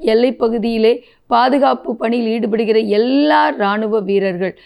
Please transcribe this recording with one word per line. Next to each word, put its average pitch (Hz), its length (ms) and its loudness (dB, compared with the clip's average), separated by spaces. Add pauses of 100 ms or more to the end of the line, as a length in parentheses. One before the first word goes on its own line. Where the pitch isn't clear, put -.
எல்லை 233 280 2
பகுதியிலே 226 580 0 (380)
பாதுகாப்பு 254 640 2
பணியில் 233 340 -2
ஈடுபடுகிற 220 480 0 (120)
எல்லா 277 600 2
இராணுவ 214 520 -2
வீரர்கள் 190 520 -2 (120)